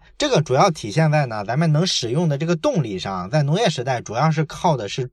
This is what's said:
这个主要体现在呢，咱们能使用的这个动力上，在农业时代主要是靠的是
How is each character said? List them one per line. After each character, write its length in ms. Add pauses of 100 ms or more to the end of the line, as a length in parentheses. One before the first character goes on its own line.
(180)
这 100
个 140
主 100
要 180
体 200
现 200
在 140
呢， 220
咱 120
们 140
能 140
使 240
用 180
的 80
这 80
个 100
动 280
力 160
上， 320
在 120
农 140
业 140
时 120
代 200
主 100
要 180
是 140
靠 320
的 100
是 260